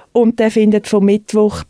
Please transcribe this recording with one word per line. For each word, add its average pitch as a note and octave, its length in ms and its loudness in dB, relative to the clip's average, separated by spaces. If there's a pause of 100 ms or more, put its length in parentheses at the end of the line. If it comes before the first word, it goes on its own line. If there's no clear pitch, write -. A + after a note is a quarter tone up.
(140)
Und A3+ 260 0
der A3 100 2
findet G#3+ 380 0
von G3+ 180 0
Mittwoch G#3 640 -2